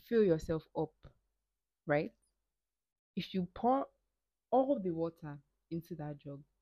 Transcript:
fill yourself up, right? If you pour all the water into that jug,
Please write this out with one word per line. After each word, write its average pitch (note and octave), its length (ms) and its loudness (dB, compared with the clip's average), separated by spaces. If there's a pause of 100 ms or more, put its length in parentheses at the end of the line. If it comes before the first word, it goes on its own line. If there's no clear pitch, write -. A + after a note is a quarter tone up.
fill A3+ 160 6
yourself D#3+ 400 2 (120)
up, D#3 160 -2 (920)
right? D#3 260 0 (1040)
If - 180 -6
you F#3 200 -2
pour C4+ 320 0 (640)
all C4 300 4
the F#3 100 -2
water E3 480 -4 (320)
into E3 260 -6
that D3 220 -8
jug, C#3+ 220 -12 (220)